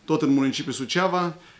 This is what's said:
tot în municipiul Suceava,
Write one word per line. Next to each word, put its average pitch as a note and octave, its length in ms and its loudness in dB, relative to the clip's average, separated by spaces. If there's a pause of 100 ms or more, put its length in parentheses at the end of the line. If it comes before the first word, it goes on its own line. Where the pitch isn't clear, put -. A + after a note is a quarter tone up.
tot D#3 180 0
în C#3 100 4
municipiul C3+ 420 0
Suceava, F3 600 -2 (260)